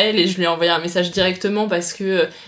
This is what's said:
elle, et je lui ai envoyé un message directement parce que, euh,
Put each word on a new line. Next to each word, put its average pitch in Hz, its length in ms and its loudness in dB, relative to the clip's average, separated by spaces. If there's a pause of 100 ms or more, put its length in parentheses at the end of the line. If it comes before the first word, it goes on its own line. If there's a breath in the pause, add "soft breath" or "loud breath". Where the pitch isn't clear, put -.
elle, 214 140 2
et 175 80 4
je 190 100 0
lui 185 80 -2
ai - 20 2
envoyé 170 240 2
un 165 100 2
message 175 300 -2
directement 190 580 0
parce 175 260 -2
que, 202 100 -8
euh, 190 200 2 (240 loud breath)